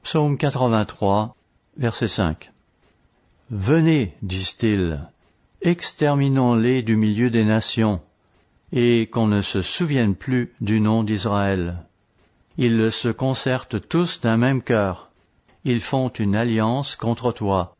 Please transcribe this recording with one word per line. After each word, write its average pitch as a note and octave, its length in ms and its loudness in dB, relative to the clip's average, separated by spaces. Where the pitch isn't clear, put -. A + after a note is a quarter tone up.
Psaume D3 340 0
quatre-vingt-trois, A2 960 0
verset A#2+ 300 -2
cinq. « E2+ 460 -2
Venez, C3 720 2
disent-ils, F#2 760 -2
exterminons-les C3+ 1200 2
du A2 140 2
milieu G#2+ 320 2
des A2+ 160 2
nations, A2 560 0
et A#2+ 360 2
qu'on A2+ 180 0
ne G2+ 160 2
se F#2+ 180 -4
souvienne B2 540 0
plus B2+ 480 -4
du G#2+ 180 0
nom A2 220 2
d'Israël. G2 840 -2
Ils A2+ 340 2
se - 180 -4
concertent B2+ 800 -4
tous E3+ 340 -2
d'un A2+ 160 2
même B2+ 240 2
cœur. G2+ 480 -2
Ils A#2+ 180 0
font C3 260 -2
une G2+ 260 0
alliance A#2 600 0
contre A#2 360 -2
toi. » G2 480 -2